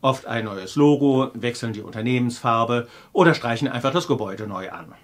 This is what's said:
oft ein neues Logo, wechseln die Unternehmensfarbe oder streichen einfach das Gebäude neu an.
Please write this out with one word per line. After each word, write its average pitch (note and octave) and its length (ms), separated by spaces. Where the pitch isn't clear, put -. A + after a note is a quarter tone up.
oft C3 260
ein A2+ 200
neues F#2+ 280
Logo, C#3+ 600
wechseln A#2 400
die G#2 80
Unternehmensfarbe A#2+ 1040
oder E3 220
streichen A#2 340
einfach B2+ 240
das E3+ 140
Gebäude G#2 400
neu F#2+ 240
an. E2+ 340